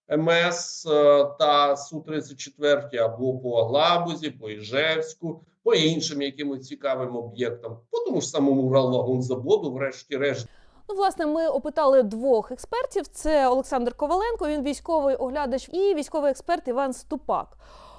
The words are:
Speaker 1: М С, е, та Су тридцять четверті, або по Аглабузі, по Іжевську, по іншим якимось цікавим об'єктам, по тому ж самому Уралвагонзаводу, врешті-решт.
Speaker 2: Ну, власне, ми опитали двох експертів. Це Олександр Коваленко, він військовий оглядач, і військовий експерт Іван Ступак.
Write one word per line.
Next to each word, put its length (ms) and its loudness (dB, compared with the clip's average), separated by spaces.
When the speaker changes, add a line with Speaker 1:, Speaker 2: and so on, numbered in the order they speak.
Speaker 1:
М 180 2
С, 600 0
е, 360 8
та 380 4
Су 240 -10
тридцять 360 -8
четверті, 600 0
або 400 -2
по 200 -2
Аглабузі, 720 2
по 200 -12
Іжевську, 920 -4
по 100 2
іншим 480 0
якимось 460 -6
цікавим 480 -6
об'єктам, 600 -8
по 80 -2
тому 220 -2
ж 60 -4
самому 340 2
Уралвагонзаводу, 1080 0
врешті-решт. 760 -4
Speaker 2:
Ну, 60 -8
власне, 300 0
ми 220 0
опитали 560 4
двох 480 0
експертів. 560 -6
Це 400 2
Олександр 460 0
Коваленко, 540 -2
він 160 -2
військовий 520 0
оглядач, 580 -4
і 200 2
військовий 380 0
експерт 360 -4
Іван 260 -2
Ступак. 640 -6